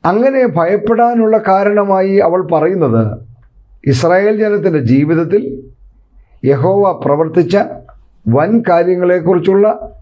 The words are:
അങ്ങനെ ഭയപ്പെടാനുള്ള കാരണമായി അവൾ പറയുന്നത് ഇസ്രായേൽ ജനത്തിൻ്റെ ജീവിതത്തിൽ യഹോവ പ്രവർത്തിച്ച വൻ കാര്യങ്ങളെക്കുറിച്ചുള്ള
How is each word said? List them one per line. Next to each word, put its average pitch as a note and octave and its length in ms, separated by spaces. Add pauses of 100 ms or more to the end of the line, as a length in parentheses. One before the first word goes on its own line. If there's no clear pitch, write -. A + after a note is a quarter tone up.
അങ്ങനെ B3+ 320 (160)
ഭയപ്പെടാനുള്ള A3 760 (120)
കാരണമായി G3 640 (140)
അവൾ F3+ 140 (100)
പറയുന്നത് D3+ 520 (880)
ഇസ്രായേൽ F#3 500
ജനത്തിൻ്റെ F#3+ 400 (100)
ജീവിതത്തിൽ D#3+ 500 (1080)
യഹോവ F#3+ 400 (120)
പ്രവർത്തിച്ച D#3+ 540 (760)
വൻ E3 160 (180)
കാര്യങ്ങളെക്കുറിച്ചുള്ള F3+ 960 (340)